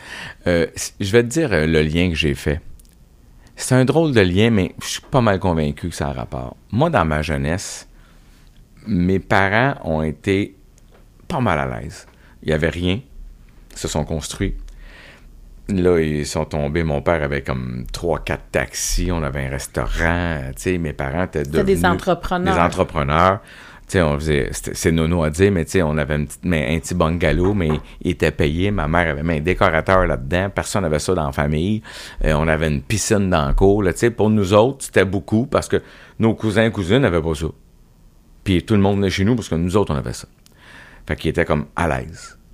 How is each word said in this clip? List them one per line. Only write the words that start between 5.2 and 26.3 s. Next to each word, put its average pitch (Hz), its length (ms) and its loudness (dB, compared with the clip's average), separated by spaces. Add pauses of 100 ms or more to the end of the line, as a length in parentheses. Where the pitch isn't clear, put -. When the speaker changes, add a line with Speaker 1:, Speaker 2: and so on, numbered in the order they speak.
Speaker 1:
mal 101 180 2
convaincu 80 480 -2
que 82 80 -8
ça 73 140 -4
a - 20 -6
rapport. 64 460 -8 (160)
Moi, 143 160 2
dans 110 160 2
ma 78 160 0
jeunesse, 78 640 -4 (1000)
mes 92 340 2
parents 107 560 2 (100)
ont 78 160 0
été 95 560 -2 (720)
pas 160 100 -4
mal 92 200 0
à 64 200 -4
l'aise. - 260 -14 (380)
Il - 60 -4
y 78 40 2
avait 78 140 0
rien. 90 320 -2 (720)
Ils - 60 -18
se - 100 -8
sont 78 160 -2
construits. 82 520 -4 (1120)
Là, 90 300 4
ils 76 280 -2
sont 78 160 -4
tombés. 76 400 -2
Mon 73 180 -2
père 82 220 0
avait 71 200 -4
comme 62 500 -6
trois, 82 260 -2
quatre - 320 -6
taxis. - 580 -2
On 85 140 -2
avait 67 220 -4
un 65 40 -6
restaurant. 82 1000 -2
Tu 69 140 -12
sais, 92 160 0
mes 80 140 -4
parents 71 320 -4
étaient 78 220 -4
Speaker 2:
C'était 156 180 0
des 196 120 2
Speaker 1:
devenus 180 100 0
Speaker 2:
entrepreneurs. 180 680 0
Speaker 1:
des 175 60 2
entrepreneurs. 87 800 2 (480)
Tu - 40 -12
sais, 95 100 2
on 76 140 2
faisait, 71 360 0
c'était, - 220 -8
c'est - 180 0
nono 82 300 2
à 78 80 0
dire, 92 220 4
mais 85 120 0
tu - 100 -6
sais, 92 100 4
on 76 140 0
avait 73 180 0
une 73 100 -2
petite, - 180 -16